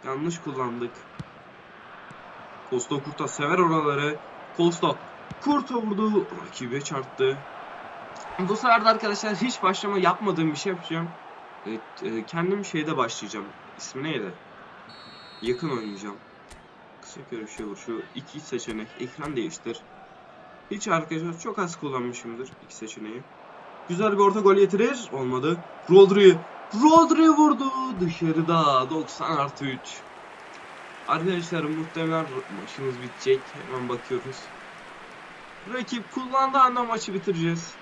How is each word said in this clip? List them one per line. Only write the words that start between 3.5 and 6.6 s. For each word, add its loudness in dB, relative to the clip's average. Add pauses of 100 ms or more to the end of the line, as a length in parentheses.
oraları. 2 (380)
Costa 2 (480)
Kurta 0
vurdu. 0 (200)
Rakibe -6